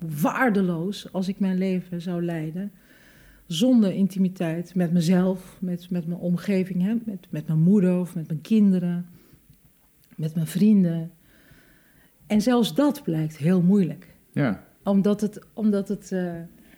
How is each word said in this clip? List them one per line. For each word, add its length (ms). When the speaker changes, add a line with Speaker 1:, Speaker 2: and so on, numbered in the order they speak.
Speaker 1:
waardeloos 920
als 140
ik 120
mijn 180
leven 440
zou 220
leiden 480
zonder 460
intimiteit 840
met 160
mezelf, 680
met, 280
met 180
mijn 120
omgeving, 600
hè, 120
met, 240
met 180
mijn 120
moeder 400
of 160
met 120
mijn 140
kinderen, 640
met 200
mijn 120
vrienden. 640
En 140
zelfs 340
dat 280
blijkt 340
heel 240
moeilijk. 540
Speaker 2:
Ja. 360
Speaker 1:
Omdat 380
het, 180
omdat 340
het, 240
eh, 220